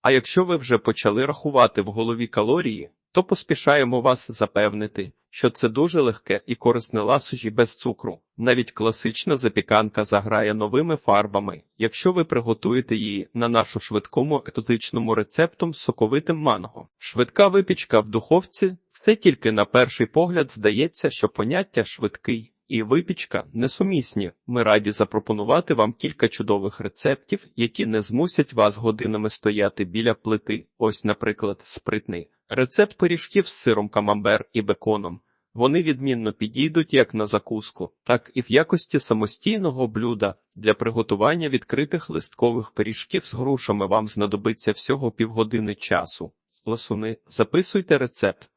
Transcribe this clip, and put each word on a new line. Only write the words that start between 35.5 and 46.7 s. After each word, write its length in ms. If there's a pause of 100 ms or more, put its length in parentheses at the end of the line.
Вони 300
відмінно 500
підійдуть 600
як 200
на 140
закуску, 640 (120)
так 300
і 80
в 100
якості 480
самостійного 880
блюда. 480 (200)
Для 180
приготування 760
відкритих 600
листкових 600
пиріжків 540
з 80
грушами 540
вам 200
знадобиться 640
всього 400
півгодини 640
часу. 560 (340)
Ласуни, 520 (120)